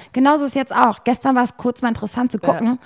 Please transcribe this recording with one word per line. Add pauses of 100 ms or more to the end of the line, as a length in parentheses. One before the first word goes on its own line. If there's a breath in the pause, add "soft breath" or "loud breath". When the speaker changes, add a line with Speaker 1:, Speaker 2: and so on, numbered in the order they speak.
(140 loud breath)
Speaker 1:
Genauso
ist
jetzt
auch.
Gestern
war's
kurz
mal
interessant
zu
Speaker 2:
Ja.
Speaker 1:
gucken.